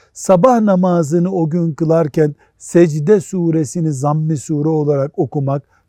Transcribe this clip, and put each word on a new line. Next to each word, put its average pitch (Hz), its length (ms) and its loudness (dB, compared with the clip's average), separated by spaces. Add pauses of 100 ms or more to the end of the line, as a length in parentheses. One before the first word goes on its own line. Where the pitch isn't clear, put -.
(120)
Sabah 226 480 2
namazını 180 720 0
o 165 180 -2
gün 170 240 -2
kılarken 160 600 0 (240)
Secde 170 640 2
suresini 160 720 -2
zamm-ı 151 440 -2
sure 151 320 -4
olarak 147 500 -2
okumak 143 440 -4 (260)